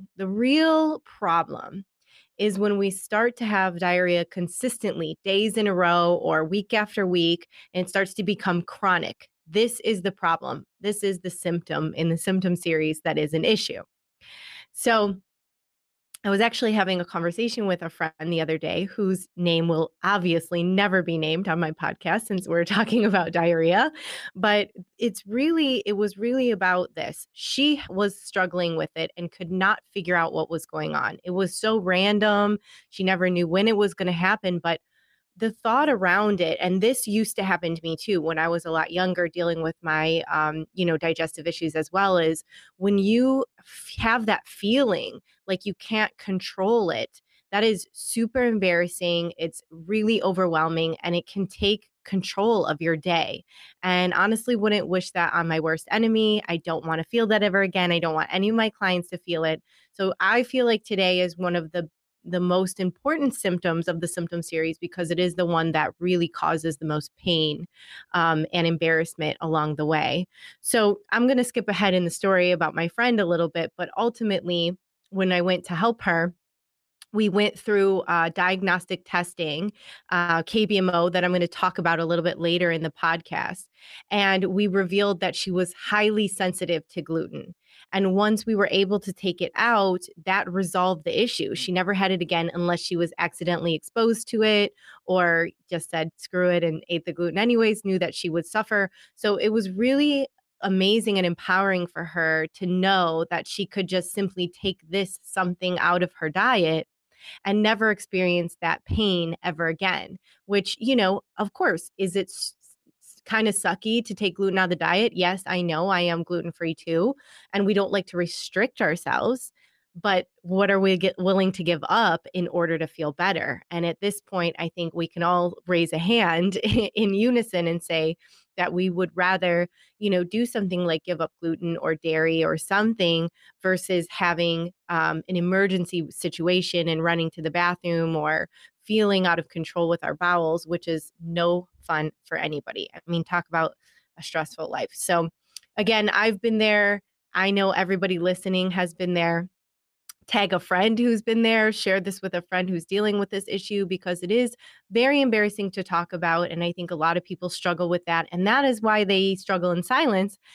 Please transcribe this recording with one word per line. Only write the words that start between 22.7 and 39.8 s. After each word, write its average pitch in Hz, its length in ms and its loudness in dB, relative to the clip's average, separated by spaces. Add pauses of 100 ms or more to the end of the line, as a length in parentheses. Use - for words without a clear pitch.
about 185 260 2
diarrhea, 170 600 4 (440)
but 208 360 2 (260)
it's 220 300 -4
really, 269 580 0
it 208 80 -2
was 202 240 -2
really 247 320 0
about 185 460 0
this. - 380 -10
She 294 460 0 (120)
was 196 280 -2
struggling 175 560 -2
with 156 200 -2
it 165 200 -6
and 175 160 -10
could 175 200 -10
not 190 300 2 (120)
figure 180 220 -2
out 165 180 2
what 156 160 -4
was 165 160 -6
going 156 300 -6
on. 127 280 -4
It 180 60 -10
was 185 260 -2
so 220 220 0
random. 208 800 2 (320)
She - 140 -6
never 185 260 2
knew 175 180 2
when 190 200 2
it 220 100 2
was 208 160 2
gonna 180 180 -2
happen, 180 460 0
but 165 240 -2 (560)
the 220 140 -2
thought 254 380 2
around 196 500 2
it, 165 220 0
and 185 180 2
this 233 280 2
used 208 280 -2
to 196 80 -2
happen 175 320 -2
to 160 80 -12
me 160 140 -4
too 185 240 -2
when 156 180 -2
I 165 80 0
was 170 180 -2
a 165 60 -6
lot 160 220 -2
younger 180 340 0
dealing 170 340 -2
with 160 200 -4